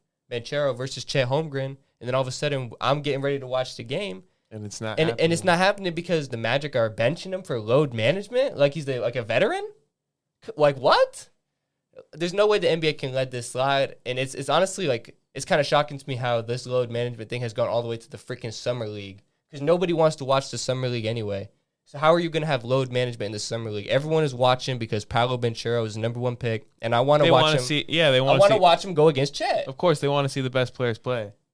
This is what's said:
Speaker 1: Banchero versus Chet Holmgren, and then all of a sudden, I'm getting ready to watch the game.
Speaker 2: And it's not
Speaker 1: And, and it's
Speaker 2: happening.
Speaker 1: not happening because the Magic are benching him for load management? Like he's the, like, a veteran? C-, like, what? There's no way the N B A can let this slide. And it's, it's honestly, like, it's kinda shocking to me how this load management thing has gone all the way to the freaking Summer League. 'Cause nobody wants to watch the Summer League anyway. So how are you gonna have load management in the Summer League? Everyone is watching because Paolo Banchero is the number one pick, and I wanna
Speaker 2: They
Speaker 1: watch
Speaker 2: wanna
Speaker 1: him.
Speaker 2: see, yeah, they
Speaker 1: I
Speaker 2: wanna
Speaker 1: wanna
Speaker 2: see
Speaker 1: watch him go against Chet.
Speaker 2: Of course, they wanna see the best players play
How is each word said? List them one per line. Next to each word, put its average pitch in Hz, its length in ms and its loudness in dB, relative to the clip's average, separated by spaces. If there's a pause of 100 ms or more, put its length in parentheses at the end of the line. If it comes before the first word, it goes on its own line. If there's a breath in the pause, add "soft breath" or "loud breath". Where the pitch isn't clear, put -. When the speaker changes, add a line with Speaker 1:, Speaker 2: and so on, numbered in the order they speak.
(300)
Speaker 1:
Banchero 131 460 -2
versus 127 280 -8
Chet 135 240 0
Holmgren, 139 480 -4 (240)
and 113 60 -12
then 123 80 -2
all 135 80 2
of 127 60 -8
a - 20 -6
sudden, 131 400 -4 (100)
I'm 139 220 0
getting 139 200 -2
ready 139 180 -2
to 127 80 -12
watch 127 280 -4
the 123 60 -10
game. 185 400 -8 (300)
Speaker 2:
And 107 120 -10
it's 101 160 -12
not 110 200 -4
Speaker 1:
And, 160 100 2
and 160 220 2
it's 165 80 0
Speaker 2:
happening. 185 60 -6
Speaker 1:
not 170 120 4
happening 190 360 0
because 160 340 -2
the 120 80 -8
Magic 131 400 -2
are 113 120 2
benching 123 440 -2
him 185 100 -6
for 139 160 -6
load 123 340 2
management? 196 640 0
Like 143 180 2
he's 160 100 -8
the, 131 160 -4
like, 120 160 -2
a 120 80 -4
veteran? 214 440 0 (760)
C-, - 120 -12
like, 147 220 4
what? 381 500 2 (840)
There's 170 200 -4
no 202 140 4
way 208 140 4
the 175 100 2
N 160 80 2
B 160 80 0
A 151 60 2
can 135 200 -6
let 131 200 -2
this 123 180 -8
slide. 135 460 0 (100)
And 127 140 -2
it's, 135 160 -4
it's - 120 -6
honestly, 185 380 0
like, 120 300 -4 (180)
it's 135 100 -10
kinda 156 200 2
shocking 147 340 0
to - 100 -16
me 135 60 -4
how 120 280 -2
this 120 260 -6
load 123 240 0
management 117 360 -6
thing 123 120 -6
has 120 120 -6
gone 117 160 -2
all 113 140 0
the 117 60 -6
way 117 80 -4
to - 120 -16
the - 80 -16
freaking 117 360 -10
Summer 123 340 -6
League. 101 360 -12 (280)
'Cause 143 100 -14
nobody 175 320 2
wants 156 240 4
to 139 80 -10
watch 135 280 0
the 117 60 -6
Summer 127 300 -2
League 120 180 -4
anyway. 104 420 -4 (400)
So 143 100 -16
how 156 160 6
are 175 60 4
you 170 100 -2
gonna 151 160 -2
have 131 180 -2
load 127 280 0
management 120 340 -2
in 107 60 -6
the 104 60 -6
Summer 113 320 -6
League? 104 180 -6
Everyone 156 340 2
is 139 120 -2
watching 127 440 2
because 113 260 -4
Paolo 123 340 0
Banchero 117 480 -2
is 107 80 -8
the 110 60 -8
number 117 200 -4
one 123 160 -2
pick, 113 300 -4 (160)
and 117 120 0
I 117 60 4
wanna 147 240 4
Speaker 2:
They 170 60 6
Speaker 1:
watch 127 120 8
Speaker 2:
wanna 151 160 4
Speaker 1:
him. 127 60 -2
Speaker 2:
see, 147 240 0
yeah, 156 220 4
they 127 80 6
Speaker 1:
I - 20 4
Speaker 2:
wanna 135 200 6
Speaker 1:
wanna 202 140 8
Speaker 2:
see 202 60 4
Speaker 1:
watch 170 240 6
him 190 100 -6
go 151 140 6
against 143 260 0
Chet. 349 340 -2
Speaker 2:
Of 135 80 -10
course, 165 240 2
they 143 80 0
wanna 143 200 2
see 135 120 -4
the 131 100 -2
best 127 240 -2
players 117 240 -2
play 113 340 -6 (220)